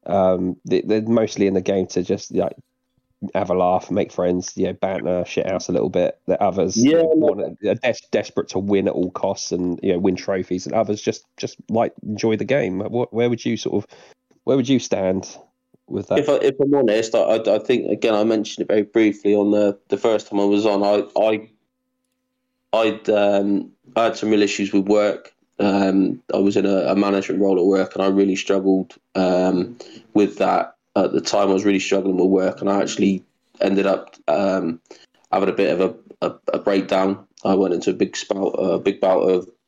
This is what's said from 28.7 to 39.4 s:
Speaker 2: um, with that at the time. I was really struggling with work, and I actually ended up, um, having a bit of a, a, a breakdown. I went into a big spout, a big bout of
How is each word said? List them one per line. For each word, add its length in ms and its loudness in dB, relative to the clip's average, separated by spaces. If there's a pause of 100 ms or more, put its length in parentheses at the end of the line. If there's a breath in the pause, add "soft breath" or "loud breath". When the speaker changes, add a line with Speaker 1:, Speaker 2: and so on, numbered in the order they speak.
Speaker 2:
um, 600 0 (360 loud breath)
with 240 2
that 380 0 (200)
at 160 2
the 100 0
time. 280 0
I 40 4
was 120 0
really 140 2
struggling 380 0
with 100 4
work, 340 2
and 80 -2
I 120 2
actually 420 0 (380)
ended 240 0
up, 300 -2 (120)
um, 520 0 (520 loud breath)
having 180 0
a 40 -2
bit 240 0
of 40 0
a, 460 -4
a, 80 -4 (180)
a 60 -2
breakdown. 680 0 (200)
I 100 2
went 180 2
into 160 -2
a 40 -2
big 220 -2
spout, 420 -4
a 220 0
big 200 -2
bout 220 2
of 280 0 (180)